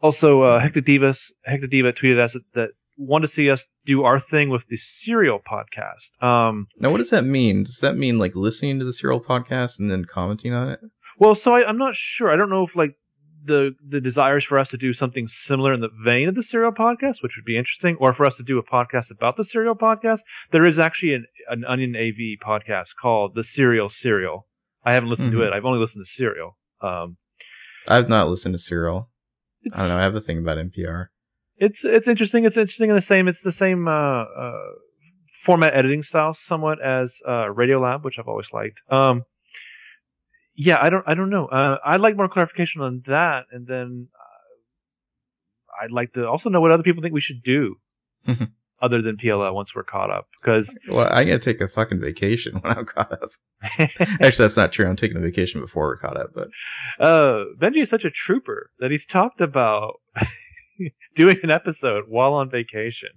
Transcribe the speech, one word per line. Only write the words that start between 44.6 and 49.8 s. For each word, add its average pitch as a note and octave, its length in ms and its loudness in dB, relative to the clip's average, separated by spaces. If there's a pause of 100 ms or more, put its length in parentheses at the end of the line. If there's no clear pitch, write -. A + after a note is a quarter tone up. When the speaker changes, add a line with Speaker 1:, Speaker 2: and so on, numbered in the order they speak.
Speaker 1:
I'd A2+ 80 -12
like A#2+ 220 -6
to A#2+ 120 -4
also C#3 220 -4
know F3+ 140 2
what E3 80 6
other E3 120 6
people E3+ 200 0
think E3 120 -8
we D3 60 0
should B2+ 220 -8
do B2+ 340 0 (500)
Speaker 2:
<laughs> - 560 -6
Speaker 1:
other A#2+ 200 0
than A2 160 -4
P A#2 100 -4
L G2+ 160 0
L F#2+ 100 -4
once G2+ 200 -10
we're G#2 100 -10